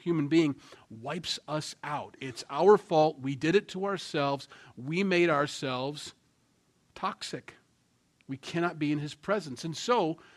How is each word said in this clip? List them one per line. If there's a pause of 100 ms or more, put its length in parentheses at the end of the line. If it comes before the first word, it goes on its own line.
human
being (380)
wipes
us
out.
It's
our
fault.
We
did
it
to
ourselves. (260)
We
made
ourselves (800)
toxic. (720)
We
cannot
be
in
his
presence.
And
so, (180)